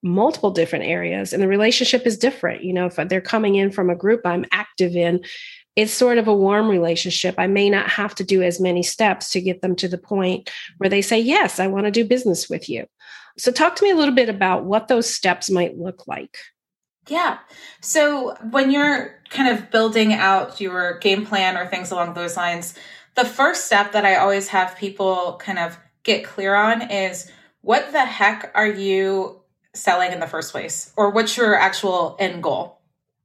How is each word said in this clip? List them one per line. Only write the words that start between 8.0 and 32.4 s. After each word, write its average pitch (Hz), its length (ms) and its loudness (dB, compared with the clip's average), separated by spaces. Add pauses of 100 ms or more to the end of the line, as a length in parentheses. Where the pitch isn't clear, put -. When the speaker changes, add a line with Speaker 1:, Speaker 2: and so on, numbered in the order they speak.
Speaker 1:
to 196 80 -6
do 190 180 2
as 180 200 0
many 180 220 0
steps 196 480 -2
to 185 100 -2
get 185 200 -4
them 190 140 -2
to 180 140 -4
the 175 80 -6
point 190 520 -4 (280)
where 196 120 0
they 202 120 2
say, 220 180 2
"Yes, 285 400 2
I 190 80 0
want 196 200 0
to 208 40 -2
do 226 140 2
business 233 440 0
with - 200 -8
you." - 160 -8 (520)
So - 140 0
talk 330 240 2
to - 80 0
me 403 80 4
a 359 40 4
little 285 200 4
bit 247 140 4
about 196 340 0
what 214 240 0
those 240 260 2
steps - 360 -2
might 180 280 0
look 175 300 -12
like. - 300 -12 (720)
Speaker 2:
Yeah. 330 300 -2 (440)
So 294 540 2 (140)
when 269 220 2
you're 285 580 0
kind 262 200 2
of 220 200 -2
building 220 440 4
out 190 460 2
your 180 400 -4
game 202 240 2
plan 190 320 0
or 180 120 -4
things 180 240 -8
along 170 220 -2
those 175 220 -8
lines, 175 380 -4 (400)
the 254 120 0
first 285 420 -2
step 202 240 2
that 208 140 2
I 190 100 4
always 196 320 0
have 185 280 -2
people 185 640 -4
kind 190 200 -6
of 170 180 -6 (240)
get - 220 0
clear 196 320 -2
on 226 340 2
is, 190 420 -6 (300)
what 269 300 0
the 285 140 2
heck 214 500 -2
are 214 100 2
you 190 760 -2 (340)
selling 180 380 0
in 175 60 -8
the 170 60 -6
first 156 260 -8
place? - 460 -10
Or 208 140 4
what's 220 260 0
your 220 180 4
actual 180 640 0
end 175 240 -4